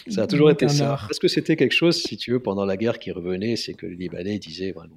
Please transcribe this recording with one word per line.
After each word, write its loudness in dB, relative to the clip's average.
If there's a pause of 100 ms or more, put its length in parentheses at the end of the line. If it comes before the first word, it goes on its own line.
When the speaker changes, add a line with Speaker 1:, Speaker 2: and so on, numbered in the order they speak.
Speaker 1:
Ça 0
a -2
toujours 6
Speaker 2:
Donc 6
Speaker 1:
été 2
Speaker 2:
un 4
Speaker 1:
ça. 2
Speaker 2:
art. -6
Speaker 1:
Parce -6
que 4
c'était 0
quelque 4
chose, 2
si -8
tu -6
veux, 0
pendant -2
la 0
guerre -2
qui -10
revenait, -4
c'est -6
que -12
les -10
Libanais -6
disaient, -8
voilà, -18